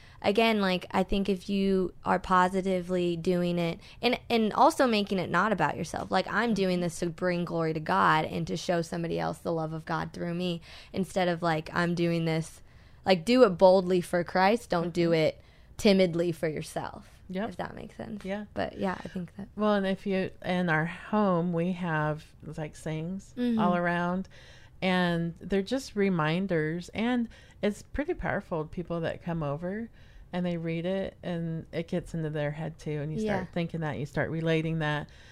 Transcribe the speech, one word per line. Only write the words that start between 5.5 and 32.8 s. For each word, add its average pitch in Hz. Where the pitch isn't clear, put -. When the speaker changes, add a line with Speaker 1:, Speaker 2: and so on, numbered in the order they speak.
Speaker 1:
about 175
yourself, -
like, 190
I'm 220
doing 185
this 170
to 180
bring 175
glory 165
to 160
God 165
and 175
to 180
show 170
somebody 170
else 165
the 180
love 160
of 160
God 165
through 175
me 175
instead 185
of, 175
like, 160
I'm 175
doing 170
this, 160
like, 185
do 247
it 202
boldly 185
for 175
Christ. 190
Don't 170
do 170
Speaker 2:
Mm-hmm. 170
Speaker 1:
it 156
timidly 175
for 165
yourself. 156
Speaker 2:
Yep. 185
Speaker 1:
If 175
that -
makes -
sense. 208
Speaker 2:
Yeah. 208
Speaker 1:
But, -
yeah, 190
I 175
think 175
that. 196
Speaker 2:
Well, 208
and 196
if 190
you, 190
in 180
our 156
home, 180
we 175
have, 156
like, 151
sayings 165
Speaker 1:
Mm-hmm. 240
Speaker 2:
all 202
around, 175
and 175
they're 196
just 254
reminders, 170
and 233
it's 208
pretty 294
powerful, 165
people 170
that 156
come 170
over 175
and 180
they 175
read 165
it, 190
and 170
it 165
gets 180
into 160
their 151
head 156
too, 151